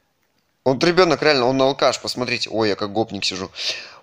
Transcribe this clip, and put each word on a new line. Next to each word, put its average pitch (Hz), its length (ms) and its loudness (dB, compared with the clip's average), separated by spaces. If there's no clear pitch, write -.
Вот 127 180 0
ребёнок 170 380 4
реально, 143 240 2
он 131 160 2
алкаш, 135 400 2
посмотрите. 120 480 -6
Ой, 107 200 0
я 95 60 0
как 104 160 -6
гопник 104 320 -4
сижу. 92 280 -6